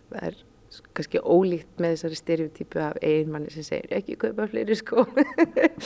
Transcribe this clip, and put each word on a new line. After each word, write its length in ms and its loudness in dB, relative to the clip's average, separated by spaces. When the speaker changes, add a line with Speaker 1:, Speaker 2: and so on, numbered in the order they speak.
Speaker 1:
Það 220 -8
er 100 -10
s-, 100 -20
kannski 320 -2
ólíkt 560 2
með 140 0
þessari 240 -8
stereotypu 680 -4
af 160 -6
eiginmanni 480 0
sem 160 -12
segir, 240 -6
„Ekki 260 -4
kaupa 300 -2
fleiri 320 -2
skó.“ 300 2
<laughs> 20 -14
Speaker 2:
Einmitt. 640 2